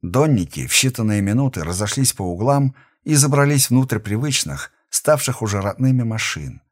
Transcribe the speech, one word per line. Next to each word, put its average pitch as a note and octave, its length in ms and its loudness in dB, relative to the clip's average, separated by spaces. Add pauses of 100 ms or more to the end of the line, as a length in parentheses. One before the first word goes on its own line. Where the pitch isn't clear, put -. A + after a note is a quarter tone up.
Донники F2+ 640 0
в - 40 -6
считанные A2 500 0
минуты G#2+ 420 0
разошлись G2+ 500 -2
по - 80 -8
углам C3 540 0 (280)
и D3+ 120 0
забрались C#3+ 540 4
внутрь B2 300 2
привычных, A#2 720 -6 (180)
ставших - 520 0
уже G#2 200 -2
родными B2+ 420 2
машин. A2 580 -6 (100)